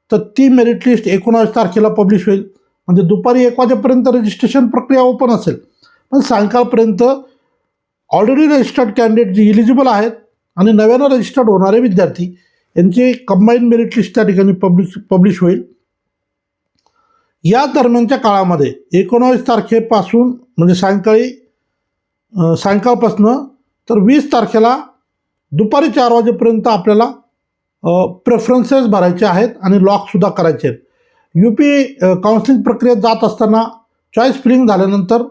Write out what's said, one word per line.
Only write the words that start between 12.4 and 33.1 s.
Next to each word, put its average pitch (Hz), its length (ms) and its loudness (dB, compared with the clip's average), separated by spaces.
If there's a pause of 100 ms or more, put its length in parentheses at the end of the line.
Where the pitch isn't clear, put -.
यांची 202 340 2
कंबाईन 233 560 0
मेरिट 233 300 0
लिस्ट - 180 -4
त्या 220 80 2
ठिकाणी 196 280 2
पब्लिश, 185 420 -2 (160)
पब्लिश 185 320 2
होईल. 180 220 0 (1800)
या 233 220 0
दरम्यानच्या 240 520 0
काळामध्ये 180 560 0 (200)
एकोणावीस 240 540 0
तारखेपासून 226 840 0 (240)
म्हणजे 175 180 2
सायंकाळी, 214 760 -2 (840)
अ, 165 180 0
सायंकाळपासनं 214 880 0 (440)
तर 226 100 0
वीस 285 340 2
तारखेला 233 460 0 (720)
दुपारी 220 360 0
चार 240 240 0
वाजेपर्यंत 233 560 0
आपल्याला, 214 360 0 (800)
अ, 175 220 0
प्रेफरन्सेस 240 800 0
भरायचे 185 400 0
आहेत 202 240 0 (120)
आणि 190 240 2
लॉकसुद्धा 196 440 0
करायचे 160 380 -2
आहेत. 120 120 -6 (560)
यूपी, 269 640 0
अ, 185 120 2
काउन्सिलिंग 214 500 0
प्रक्रियेत 240 340 0
जात 226 260 0